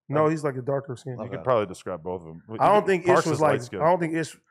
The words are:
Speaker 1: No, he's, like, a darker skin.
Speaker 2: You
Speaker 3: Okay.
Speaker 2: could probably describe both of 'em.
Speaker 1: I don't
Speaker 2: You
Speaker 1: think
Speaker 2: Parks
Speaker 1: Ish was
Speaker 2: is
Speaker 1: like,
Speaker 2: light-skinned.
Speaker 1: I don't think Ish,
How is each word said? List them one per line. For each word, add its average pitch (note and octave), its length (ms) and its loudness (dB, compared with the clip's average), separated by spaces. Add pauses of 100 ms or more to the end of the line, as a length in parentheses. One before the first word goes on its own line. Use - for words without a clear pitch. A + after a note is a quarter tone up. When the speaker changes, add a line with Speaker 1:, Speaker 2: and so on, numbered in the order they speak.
Speaker 1:
No, D3+ 180 4
he's, D#3 160 0
like, C#3 140 -2
a B2+ 40 -6
darker C#3 360 -4
skin. C3 200 -12
Speaker 2:
You A2+ 80 -10
Speaker 3:
Okay. F#2+ 120 -10
Speaker 2:
could E2 80 -10
probably A2+ 220 4
describe F2+ 360 -10
both F2+ 180 -8
of E2 60 -18
'em. D#2+ 160 -16 (160)
Speaker 1:
I C#3 80 4
don't G#3 140 6
Speaker 2:
You F3 60 -2
Speaker 1:
think F#3 180 0
Speaker 2:
Parks D#3+ 160 4
Speaker 1:
Ish D#3 60 0
was D3+ 100 0
Speaker 2:
is D3+ 40 0
Speaker 1:
like, D3+ 120 4
Speaker 2:
light-skinned. A#2+ 280 -6
Speaker 1:
I D3+ 80 2
don't F3+ 100 4
think E3 140 -4
Ish, D#3+ 240 -6 (140)